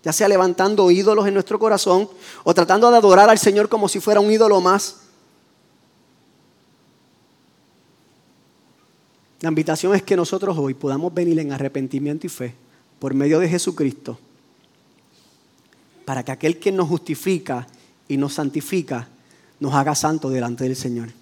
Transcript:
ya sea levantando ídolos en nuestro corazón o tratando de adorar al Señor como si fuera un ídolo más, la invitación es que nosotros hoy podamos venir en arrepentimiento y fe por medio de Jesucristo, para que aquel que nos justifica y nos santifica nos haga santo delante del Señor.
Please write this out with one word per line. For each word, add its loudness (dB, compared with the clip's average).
ya -4
sea 2
levantando 2
ídolos 2
en -2
nuestro -2
corazón 0
o 2
tratando 4
de 8
adorar 8
al 6
Señor 2
como -2
si -6
fuera 2
un 2
ídolo 4
más, 0
la -4
invitación -2
es 0
que 0
nosotros -4
hoy -4
podamos -6
venir -2
en -6
arrepentimiento -8
y -10
fe -12
por -8
medio 2
de 0
Jesucristo, -6
para -8
que -12
aquel -4
que -2
nos -2
justifica -6
y -4
nos -4
santifica -6
nos -4
haga 0
santo -4
delante -6
del -4
Señor. -10